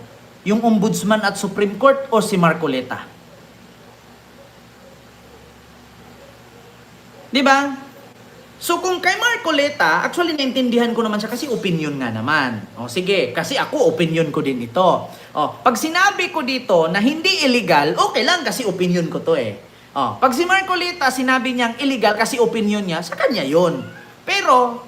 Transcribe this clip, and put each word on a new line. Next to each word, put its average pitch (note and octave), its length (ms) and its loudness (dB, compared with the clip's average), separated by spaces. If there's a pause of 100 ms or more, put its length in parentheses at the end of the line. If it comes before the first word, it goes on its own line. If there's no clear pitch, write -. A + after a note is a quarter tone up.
(440)
Yung G#3 160 0
Ombudsman G#3+ 640 2
at G3 160 -2
Supreme G#3 400 -2
Court C4+ 320 4
o A3 80 4
si G3+ 160 -2
Marcoleta? D#3+ 720 0 (4000)
Di B3+ 80 0
ba? C#4 400 2 (840)
So, E4+ 160 -2
kung F4+ 240 -4
kay F#4 160 2
Marcoleta, D4 880 0
actually, E4 320 0
naintindihan A#3+ 560 0
ko A3+ 80 -2
naman G#3+ 160 0
siya A3+ 140 -4
kasi C#4 180 -6
opinion E3 480 -2
nga B2 160 -4
naman. A#2+ 480 -2 (160)
O, A#2 80 -10
sige, F3+ 480 -2
kasi E3 240 -4
ako, A#3+ 320 2
opinion D#3+ 400 0
ko C#3 140 -4
din B2 260 -4
ito. F3 400 2 (240)
O, - 60 -4 (260)
pag B3+ 140 4
sinabi F4+ 500 0
ko D#4 160 -4
dito A#3+ 400 2
na F3+ 160 0
hindi D#4+ 400 0
illegal, F3 560 2
okay G4 240 2
lang D#4+ 240 0
kasi G#3+ 160 -4
opinion F3 480 0
ko E3+ 80 -6
to E3 160 0
eh. A2+ 240 -2 (400)
O, B2 240 -2
pag C4 160 6
si F4 80 0
Marcoleta, F4+ 640 0
sinabi B3+ 480 0
niyang A#3 240 -2
illegal A#3+ 320 0
kasi A3 240 -2
opinion G#3 480 0
niya, E3 160 -4
sa - 160 -10
kanya C#4 240 0
yun. D3+ 400 2 (480)
Pero, B3+ 580 2